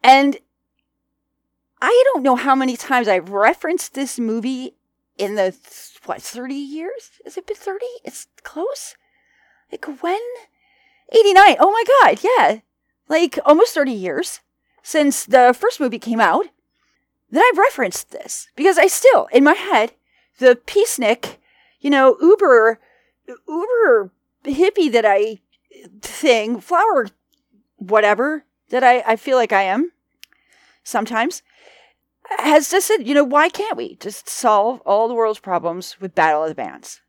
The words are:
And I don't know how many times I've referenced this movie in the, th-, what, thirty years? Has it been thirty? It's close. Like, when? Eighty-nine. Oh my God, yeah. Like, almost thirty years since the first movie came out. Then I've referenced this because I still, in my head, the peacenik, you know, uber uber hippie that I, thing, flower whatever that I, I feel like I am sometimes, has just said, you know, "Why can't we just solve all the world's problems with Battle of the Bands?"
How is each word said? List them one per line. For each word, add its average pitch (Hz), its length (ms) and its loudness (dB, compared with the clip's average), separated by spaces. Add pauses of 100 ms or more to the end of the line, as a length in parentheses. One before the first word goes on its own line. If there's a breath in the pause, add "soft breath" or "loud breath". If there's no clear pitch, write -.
And 269 320 6 (1500)
I 466 240 2
don't 494 160 -2
know 254 140 2
how 262 180 0
many 262 220 -2
times 247 320 -4
I've 185 220 -2
referenced 294 640 -2
this 269 260 -10
movie 240 580 -6 (420)
in 202 160 -6
the, 190 160 -2
th-, - 560 -20
what, - 160 -12
thirty 254 320 -12
years? 311 560 -14 (140)
Has - 120 -18
it 359 100 -14
been 415 100 -10
thirty? 403 300 -10 (180)
It's - 240 -18 (160)
close. 453 500 -12 (800)
Like, - 120 -16 (160)
when? 370 200 -6 (880)
Eighty-nine. 392 480 6
Oh 381 140 4
my 453 120 -2 (160)
God, - 220 4
yeah. 226 380 0 (480)
Like, 330 360 -2
almost 320 300 4
thirty 277 180 -2
years 185 480 -8 (440)
since 285 420 -2
the 247 320 6
first 466 220 -4
movie 247 180 -4
came 226 220 -6
out. 214 260 0 (840)
Then 294 120 0
I've 453 160 2
referenced 277 540 -2
this - 420 -16
because 330 240 0
I - 80 4
still, - 460 2
in 269 100 6
my 294 120 4
head, 294 400 -2 (440)
the 254 160 6
peacenik, 247 840 -4 (420)
you 285 100 -4
know, 269 300 4
uber 269 580 4 (480)
uber 349 840 -2 (340)
hippie 320 480 0
that 226 140 2
I, 208 340 -2 (600)
thing, 233 600 -2
flower 349 480 -2 (680)
whatever 214 680 0 (260)
that 254 140 -2
I, 247 160 4
I 226 160 -2
feel 262 200 -4
like 226 160 0
I 196 100 2
am 220 300 -4 (920)
sometimes, 233 600 -6 (960 soft breath)
has 294 320 0
just 370 160 0
said, 349 200 -2
you 269 80 -2
know, 285 100 4
"Why 294 240 0
can't 392 280 -8
we - 200 -12
just - 320 -16
solve 220 580 -2
all 214 220 0
the 247 60 -6
world's 220 260 -2
problems 175 600 -8
with 190 140 -14
Battle 156 280 0
of 160 60 -6
the 156 60 -10
Bands?" 73 540 -16